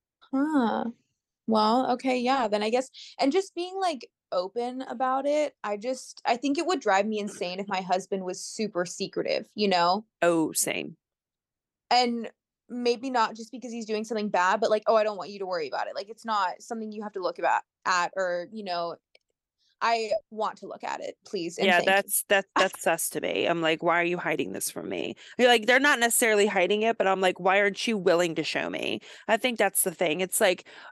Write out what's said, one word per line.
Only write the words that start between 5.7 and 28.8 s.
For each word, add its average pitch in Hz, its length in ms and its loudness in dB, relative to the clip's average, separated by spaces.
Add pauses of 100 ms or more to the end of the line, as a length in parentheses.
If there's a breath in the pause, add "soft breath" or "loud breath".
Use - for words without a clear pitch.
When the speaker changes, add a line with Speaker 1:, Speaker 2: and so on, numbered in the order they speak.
Speaker 1:
just, 247 480 -8
I 240 120 2
think 277 200 0
it 330 100 -2
would 359 140 2
drive 202 260 4
me 214 120 -2
insane 190 400 -6
if 196 80 -6
my 190 140 -2
husband 190 440 -2
was 185 180 -8
super 202 420 -4
secretive, - 680 -4
you 208 140 0
know? 180 360 2 (160)
Speaker 2:
Oh, 170 320 4
same. - 440 -4 (920)
Speaker 1:
And 240 420 2 (380)
maybe 240 400 -2
not 226 260 0
just 220 160 -14
because 247 200 -14
he's 233 140 -8
doing 214 180 -4
something 214 260 -4
bad, 190 300 2
but, 220 100 0
like, 214 180 2
"Oh, 226 80 4
I 214 80 4
don't 214 140 -2
want 175 120 -10
you 202 100 -14
to 196 60 -6
worry 165 220 -4
about 113 200 -4
it." 107 80 -10
Like, 196 140 -10
it's 226 160 -20
not 202 360 -2
something 220 300 -10
you 208 120 -10
have 208 100 -12
to 190 80 -6
look 175 180 -4
about, 147 240 0 (220)
at, 180 300 0
or, 175 360 -2
you 220 120 -12
know, 170 340 -6 (840)
I 226 320 0 (180)
want 214 280 -4
to 196 80 -16
look - 160 -14
at - 180 -8
it, - 240 -10
please, 175 340 -6
and 185 160 4
Speaker 2:
Yeah, 170 60 6
Speaker 1:
thank 190 220 4
you. 202 80 -12
Speaker 2:
that's, - 180 0
that, 196 160 4 (100)
Speaker 1:
<laughs> - 20 2
Speaker 2:
that's - 260 2
sus 170 280 0
to 151 100 -6
me. 87 260 0
I'm 170 140 0
like, 160 200 0
"Why 170 180 2
are 170 40 2
you 175 160 -2
hiding 151 340 -4
this - 160 -6
from 87 200 -8
me?" - 260 -6 (240 loud breath)
You're 247 80 6
like, 233 180 4
they're 247 140 6
not 285 200 4
necessarily 226 460 4
hiding 196 380 2
it, 226 160 0
but 190 80 2
I'm 190 120 2
like, 185 200 2
"Why 190 200 4
aren't 202 280 0
you 226 100 0
willing 175 380 2
to 156 80 -2
show 107 260 -4
me?" - 320 -4 (260 loud breath)